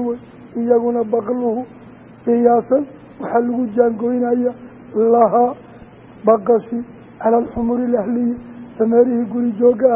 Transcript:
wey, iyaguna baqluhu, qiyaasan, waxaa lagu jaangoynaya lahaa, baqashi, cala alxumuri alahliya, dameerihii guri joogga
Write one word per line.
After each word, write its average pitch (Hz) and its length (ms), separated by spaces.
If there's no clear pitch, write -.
wey, 240 140
iyaguna 233 480
baqluhu, 233 600
qiyaasan, 240 580
waxaa 240 220
lagu 240 340
jaangoynaya 240 760
lahaa, 233 580
baqashi, 226 540
cala 226 180
alxumuri 240 480
alahliya, 240 500
dameerihii 233 520
guri 240 280
joogga 247 360